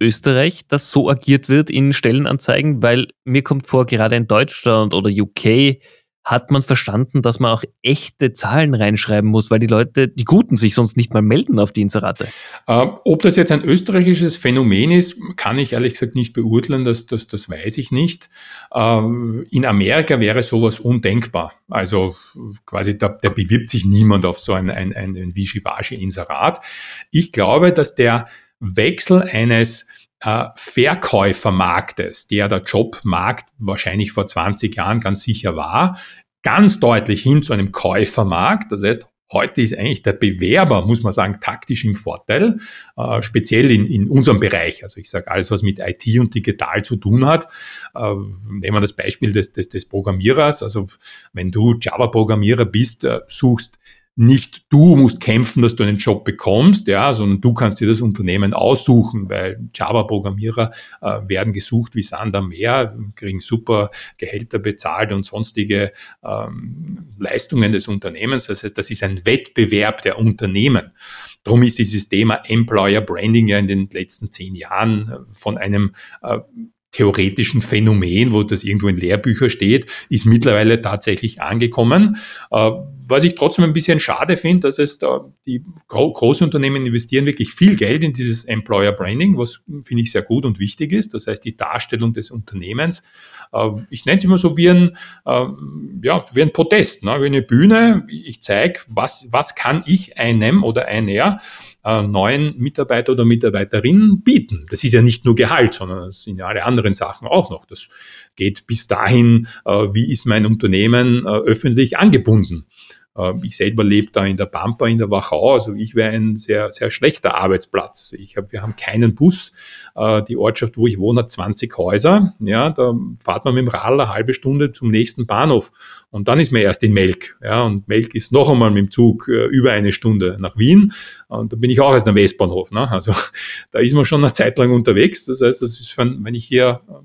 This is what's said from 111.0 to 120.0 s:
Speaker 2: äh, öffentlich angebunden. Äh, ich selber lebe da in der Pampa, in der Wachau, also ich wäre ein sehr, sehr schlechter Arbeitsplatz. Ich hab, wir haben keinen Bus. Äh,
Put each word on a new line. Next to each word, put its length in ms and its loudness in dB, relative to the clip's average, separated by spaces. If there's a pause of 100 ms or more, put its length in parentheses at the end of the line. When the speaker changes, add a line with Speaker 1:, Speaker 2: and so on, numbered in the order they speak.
Speaker 2:
äh, 40 -4
öffentlich 680 0
angebunden. 720 2 (500)
Äh, 240 -2
ich 160 -10
selber 260 0
lebe 280 2
da 120 0
in 140 0
der 80 -2
Pampa, 400 -4
in 140 2
der 100 -2
Wachau, 440 2
also 200 0
ich 220 -8
wäre 160 2
ein 260 -2
sehr, 320 -2
sehr 220 -6
schlechter 440 0
Arbeitsplatz. 760 -2
Ich 240 -20
hab, 140 -8
wir 100 -10
haben 140 -8
keinen 400 0
Bus. 360 2 (440)
Äh, 280 0